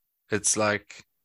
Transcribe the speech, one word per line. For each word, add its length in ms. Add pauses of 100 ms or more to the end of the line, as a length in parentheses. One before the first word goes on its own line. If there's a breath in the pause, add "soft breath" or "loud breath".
(300)
It's 260
like, 480 (200)